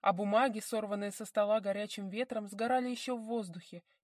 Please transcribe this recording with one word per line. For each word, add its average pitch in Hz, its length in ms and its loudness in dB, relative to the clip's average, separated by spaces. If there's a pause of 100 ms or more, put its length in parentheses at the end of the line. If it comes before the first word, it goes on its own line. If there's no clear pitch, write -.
А 196 120 6
бумаги, 208 460 4
сорванные 208 520 -2
со 214 140 -10
стола 208 360 4
горячим 202 480 -4
ветром, 220 380 -4
сгорали 240 420 0
еще 247 260 -4
в 226 80 -8
воздухе, 185 600 -6 (200)